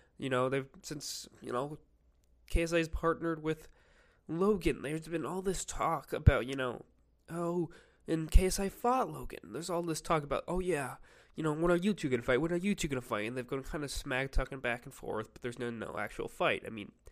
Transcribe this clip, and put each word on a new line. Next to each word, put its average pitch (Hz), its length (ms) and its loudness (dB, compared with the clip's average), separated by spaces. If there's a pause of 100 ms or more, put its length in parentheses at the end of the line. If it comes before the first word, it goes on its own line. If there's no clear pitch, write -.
(180)
You 135 100 -4
know, 131 220 2
they've, 135 180 -2 (140)
since, - 440 -10 (140)
you - 100 -10
know, 139 280 -4 (720)
K 165 140 4
S 165 120 0
I 170 40 6
is 160 100 2
partnered 165 540 0
with 156 260 -4 (600)
Logan. 170 540 2
There's 156 260 -4
been 160 180 -4
all 180 160 -4
this 185 220 -2
talk - 480 -2
about, 131 340 8
you 135 80 -4
know, 127 300 -4 (440)
"Oh, 170 420 -2 (360)
and 160 240 -2
K 185 160 10
S 190 140 -2
I 196 80 -2
fought 240 420 0
Logan." 127 420 -12
There's 165 180 -6
all 170 120 -2
this 165 180 -2
talk 160 220 0
about, 143 240 -2
"Oh, 180 140 -2
yeah, 143 360 -2 (380)
you - 80 -6
know, 156 100 2
when 165 200 4
are 170 40 6
you 190 160 2
two 160 160 -2
gonna 123 140 2
fight? 127 180 4
When 165 120 0
are 175 40 0
you 185 200 2
two - 100 -4
gonna 135 140 0
fight?" 107 260 -2
And 123 100 -4
they've 123 100 -6
gone 135 180 -4
kinda 147 240 -4
smack 135 420 -2
talking 135 300 0
back 120 240 -2
and 135 100 -14
forth, - 380 -6
but - 100 -20
there's 120 160 -6
no, 120 120 -4
no 110 280 -8
actual - 300 -6
fight. 147 360 2
I 101 60 -8
mean, 110 220 -10 (200)